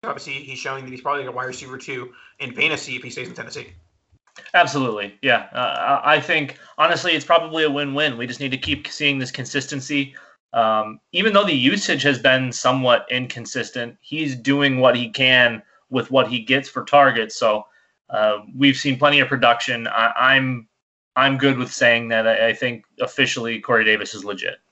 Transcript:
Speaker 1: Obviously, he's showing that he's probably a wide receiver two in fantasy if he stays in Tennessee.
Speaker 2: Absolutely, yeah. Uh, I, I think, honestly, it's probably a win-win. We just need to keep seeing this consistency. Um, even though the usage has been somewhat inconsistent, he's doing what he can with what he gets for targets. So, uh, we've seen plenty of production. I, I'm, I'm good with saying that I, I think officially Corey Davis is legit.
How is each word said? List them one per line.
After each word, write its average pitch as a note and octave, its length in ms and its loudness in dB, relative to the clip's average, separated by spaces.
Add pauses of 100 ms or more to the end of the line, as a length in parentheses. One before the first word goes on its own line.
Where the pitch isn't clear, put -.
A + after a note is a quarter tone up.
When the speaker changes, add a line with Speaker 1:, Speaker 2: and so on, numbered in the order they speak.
Speaker 1:
Obviously, C#3 300 -10
he's C#3 220 -14
showing C3+ 280 -8
that B2+ 60 -14
he's B2 100 -16
probably C#3 240 -4
a B2+ 60 -10
wide B2 160 -8
receiver B2+ 300 -14
two B2+ 360 -12 (260)
in B2+ 140 -10
fantasy C#3 420 -2
if A#2+ 80 -12
he B2+ 60 -14
stays B2+ 180 -10
in F2 80 -16
Tennessee. A#2 380 -14 (800)
Speaker 2:
Absolutely, B2+ 680 0
yeah. B2 320 2
Uh, A2+ 480 0
I, D3+ 140 4
I F3+ 60 2
think, D3+ 360 -2 (200)
honestly, E3+ 340 2
it's D3+ 140 -2
probably D#3+ 400 0
a D3+ 40 2
win-win. C#3+ 480 -2
We A#2+ 80 -6
just B2 140 -10
need C#3 120 -6
to C3 60 -6
keep C#3 300 -6
seeing C#3+ 320 -2
this B2+ 120 -6
consistency. C3+ 840 -6 (380)
Um, A2 480 0 (100)
even G3 220 0
though G3+ 100 6
the F3+ 100 0
usage C#3+ 500 0
has C#3 160 2
been C3 340 2
somewhat B2+ 580 2
inconsistent, A#2+ 880 -8
he's D3 340 -8
doing C3+ 460 0
what B2 160 6
he A#2+ 140 -4
can B2 520 4 (280)
with B2 200 -2
what B2+ 200 2
he A#2+ 100 -4
gets C3 300 0
for B2 160 -8
targets. B2+ 500 4
So, G#2+ 300 0 (440)
uh, G#2+ 280 2 (180)
we've C3+ 220 4
seen C#3 200 -2
plenty C#3+ 220 4
of B2+ 80 2
production. A#2+ 640 0
I, A2+ 260 2
I'm, C3 540 2 (480)
I'm C3+ 200 2
good C3+ 200 2
with B2 120 -6
saying A#2 380 2
that A2+ 180 0
I, A2+ 220 4
I A2+ 60 2
think A#2 320 -6 (160)
officially A#2 580 -2
Corey A2+ 240 2
Davis G#2+ 320 0
is G2+ 80 -14
legit. - 360 -8 (120)